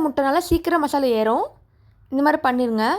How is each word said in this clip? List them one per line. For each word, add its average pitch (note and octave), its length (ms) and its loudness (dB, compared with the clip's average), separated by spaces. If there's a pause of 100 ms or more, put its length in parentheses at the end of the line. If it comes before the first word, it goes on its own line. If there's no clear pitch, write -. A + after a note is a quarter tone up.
முட்டைனால C#4 320 0 (120)
சீக்கிரம் E4+ 360 0
மசாலா C#4 340 0
ஏறும். A3+ 260 0 (680)
இந்த C4 140 0
மாதிரி D#4 220 2
பண்ணிருங்க. A#3 400 0 (120)